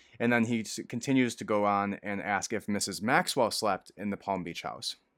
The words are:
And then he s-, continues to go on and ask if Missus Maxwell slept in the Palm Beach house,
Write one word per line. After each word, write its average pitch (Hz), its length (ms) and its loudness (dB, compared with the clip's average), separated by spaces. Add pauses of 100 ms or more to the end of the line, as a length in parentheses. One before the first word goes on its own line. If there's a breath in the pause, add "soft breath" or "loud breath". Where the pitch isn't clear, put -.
(200 soft breath)
And 120 120 2
then 117 140 6
he 117 160 0
s-, - 180 -8 (100)
continues 127 460 2
to - 80 -10
go 104 220 2
on 101 360 2
and 98 200 -6
ask 98 300 -2
if 107 160 -4
Missus 101 340 -2
Maxwell 127 500 2
slept - 440 -2
in 101 140 -6
the 98 80 -4
Palm 95 260 -4
Beach 85 200 -8
house, - 320 -8 (220)